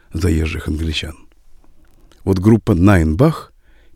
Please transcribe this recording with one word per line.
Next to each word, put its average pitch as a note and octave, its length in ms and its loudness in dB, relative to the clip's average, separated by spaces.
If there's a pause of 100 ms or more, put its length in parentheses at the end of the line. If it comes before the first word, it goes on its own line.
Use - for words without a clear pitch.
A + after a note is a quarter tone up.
(120)
заезжих D#2+ 560 -4
англичан. D#2 480 -6 (1080)
Вот F#2+ 140 0
группа A2 360 2
Найнбах, F2+ 800 2 (420)